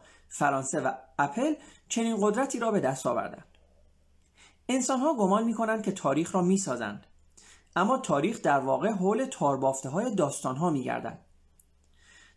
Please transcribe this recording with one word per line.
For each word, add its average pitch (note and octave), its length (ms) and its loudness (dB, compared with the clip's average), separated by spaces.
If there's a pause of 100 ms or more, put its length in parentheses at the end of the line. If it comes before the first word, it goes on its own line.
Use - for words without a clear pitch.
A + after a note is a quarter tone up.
(280)
فرانسه C#3+ 520 0
و B2+ 120 0 (260)
اپل B3 360 0 (340)
چنین A3+ 320 -2
قدرتی A#3 380 0
را A3+ 120 0
به G#3 100 2
دست C#3 260 -2
آوردند. - 400 -4 (1200)
انسان‌ها C4 460 2
گمان G#3 300 2
می‌کنند A3 380 -2
که G#3 100 -2
تاریخ D3+ 420 0
را F#3 80 2
می‌سازند، C3 640 0 (680)
اما A3 220 2
تاریخ F#3+ 440 0
در D3 160 4
واقع C3 320 0
حول G#3 340 0
تاربافته‌های C#3+ 920 -2
داستان‌ها C#3+ 560 0
می‌گردد. A#2+ 480 -4 (1200)